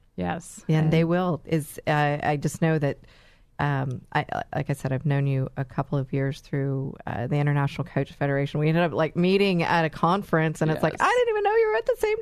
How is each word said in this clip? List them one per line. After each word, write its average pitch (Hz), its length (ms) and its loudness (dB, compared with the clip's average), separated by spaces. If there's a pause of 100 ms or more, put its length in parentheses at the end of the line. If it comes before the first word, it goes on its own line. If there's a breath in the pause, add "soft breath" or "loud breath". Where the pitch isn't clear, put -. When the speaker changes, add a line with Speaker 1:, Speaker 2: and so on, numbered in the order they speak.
(160)
Speaker 1:
Yes. 175 520 -8
Speaker 2:
And 156 240 4
they 165 80 6
Speaker 1:
And 165 80 2
Speaker 2:
will. 175 360 0
Is, - 420 -4
uh, 147 360 2
I 151 140 0
just 147 260 -4
know 160 160 4
that, 143 200 -2 (600 soft breath)
um, 139 420 -2 (120)
I, 147 120 0 (300)
like - 160 -2
I - 20 0
said, 135 200 -4
I've 127 140 -2
known 139 220 0
you 131 280 -2
a 139 80 -4
couple 143 320 -4
of 131 160 -4
years 135 280 -2
through, 139 560 -4 (100)
uh, 120 220 -4
the 147 80 -2
International 143 480 0
Coach - 280 -4
Federation. 139 480 -2
We 151 80 2
ended 165 140 4
up, 160 100 0
like, 147 240 0
meeting 185 460 2
at 165 220 2
a 156 60 0
conference, 165 680 0
and 156 100 2
it's 156 120 -2
like, 160 120 2
Speaker 1:
Yes. - 80 -4
Speaker 2:
"I 392 140 4
didn't 480 140 2
even 415 140 0
know 415 120 2
you 453 140 4
were 427 60 0
at 466 100 -2
the 480 120 0
same 427 240 0